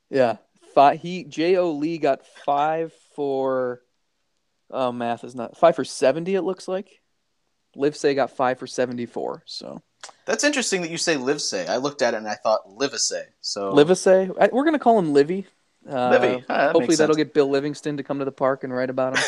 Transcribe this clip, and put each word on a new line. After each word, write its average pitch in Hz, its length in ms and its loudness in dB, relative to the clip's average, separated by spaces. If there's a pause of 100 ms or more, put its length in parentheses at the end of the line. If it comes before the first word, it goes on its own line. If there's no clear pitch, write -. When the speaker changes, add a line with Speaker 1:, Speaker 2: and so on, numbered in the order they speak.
Speaker 1:
Yeah. 123 280 2 (360)
Fi-, 143 240 6
he, 175 260 -8
J 160 340 0
O 175 140 2
Lee 156 280 -4
got 143 260 0 (200)
five 156 460 0 (240)
for, 131 680 -2 (920)
oh, 123 200 -2
math 120 320 -6
is 123 120 -16
not, 117 220 -10
five 165 180 6
for 127 100 -2
seventy, 165 500 0
it 190 60 -2
looks 185 260 -6
like. 185 320 -8 (760)
Livesay 143 380 0
got 135 160 0
five 127 300 -2
for 131 80 -12
seventy-four, 120 800 -6
so. - 340 -16 (440)
Speaker 2:
That's - 180 0
interesting 226 400 0
that 165 80 -6
you 165 60 -6
say 160 180 0
Livesay. 123 520 -2
I 101 100 0
looked 139 260 -4
at 117 100 2
it 110 40 -4
and 110 100 -10
I 107 80 -6
thought 107 340 0
Livesay, 104 540 -4 (180)
so. - 320 -4
Speaker 1:
Livesay? 185 680 4
I, 208 120 4
we're 254 120 0
gonna 311 140 0
call 226 220 4
him 160 120 0
Livy. 156 360 2 (420)
Uh, 127 220 0
Speaker 2:
Livy. 123 360 2
Ah, 113 100 -2
that - 80 4
Speaker 1:
hopefully 170 220 2
Speaker 2:
makes 165 120 2
Speaker 1:
that'll 151 160 2
Speaker 2:
sense. 151 100 0
Speaker 1:
get 147 80 -8
Bill 139 160 2
Livingston 143 480 -4
to 139 60 -8
come 139 160 -6
to 139 60 -6
the 127 60 -4
park 135 320 -2
and 131 80 -10
write 127 200 -4
about 131 260 -4
him. - 100 0